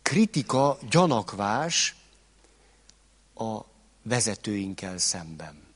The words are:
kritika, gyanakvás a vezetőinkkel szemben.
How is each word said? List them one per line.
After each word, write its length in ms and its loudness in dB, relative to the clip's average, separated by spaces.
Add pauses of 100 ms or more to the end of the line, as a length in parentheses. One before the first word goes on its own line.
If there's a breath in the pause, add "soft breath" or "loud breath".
kritika, 760 2 (120)
gyanakvás 1040 2 (1400 soft breath)
a 240 -6 (440)
vezetőinkkel 960 -2
szemben. 680 -6 (100)